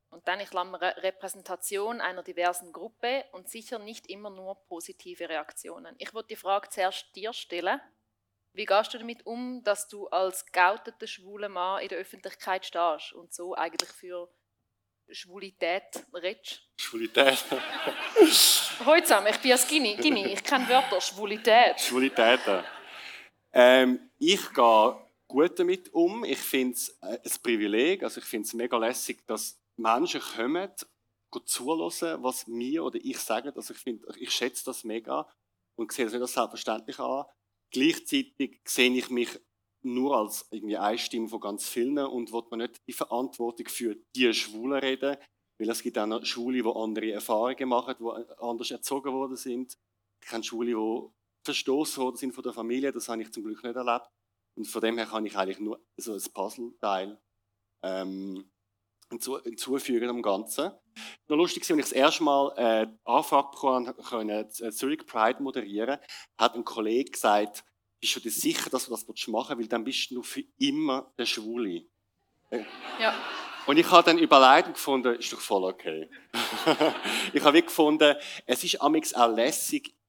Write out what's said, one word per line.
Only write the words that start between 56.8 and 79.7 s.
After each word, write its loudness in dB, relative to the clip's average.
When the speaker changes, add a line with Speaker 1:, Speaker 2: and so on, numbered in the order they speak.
Speaker 2:
ähm, -8
hinzu-, -8
hinzufügen -2
am -4
Ganzen. -2
Noch 0
lustig 0
war, 2
als 0
ich -6
das -2
erste 4
Mal, 4
äh, 2
die -12
Anfrage 2
bekommen -2
konnte, -4
äh, -8
Zurich -4
Pride 0
moderieren, -4
hat 4
ein -6
Kollege -2
gesagt, 0
„Bist -2
du -10
dir -8
sicher, -2
dass -4
du -12
das -8
machen -4
willst? -
Weil -6
dann -4
bist -6
du -8
für -10
immer -2
der -4
Schwule.“ -4
Äh, -4
Speaker 1:
Ja. 0
Speaker 2:
und 4
ich 6
habe 12
dann 8
überlegt 10
und -8
gefunden, 0
ist -6
doch -10
voll 0
okay. -6
<laughs> 0
Ich 2
habe 8
wie 10
gefunden, 6
es 0
ist -2
amix 2
auch 6
lässig, -2